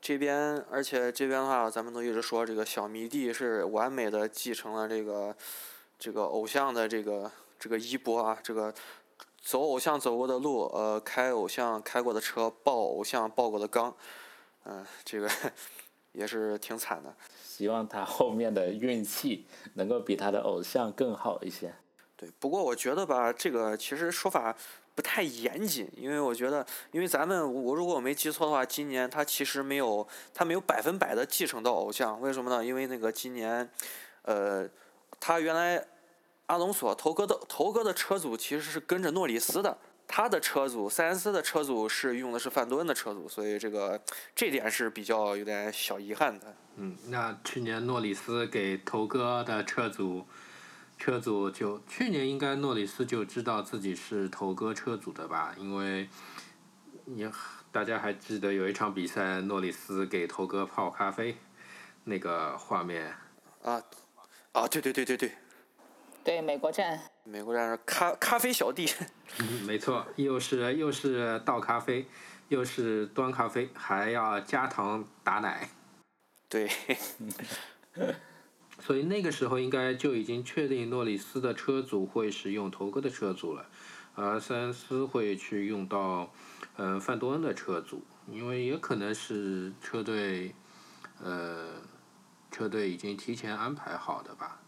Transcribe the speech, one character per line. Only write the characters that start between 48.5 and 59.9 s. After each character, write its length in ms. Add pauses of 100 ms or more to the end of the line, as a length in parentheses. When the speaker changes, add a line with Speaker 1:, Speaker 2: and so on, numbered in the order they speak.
Speaker 3:
头 260
哥 380
的 220
车 240
组， 360 (720)
车 220
组 300
就， 380
去 200
年 200
应 100
该 180
诺 180
里 120
斯 180
就 200
知 180
道 180
自 180
己 160
是 340
头 260
哥 180
车 240
组 160
的 160
吧， 300
因 180
为 320 (1000)
也， 240 (400)
大 140
家 140
还 140
记 260
得 140
有 160
一 40
场 200
比 140
赛， 360
诺 180
里 100
斯 360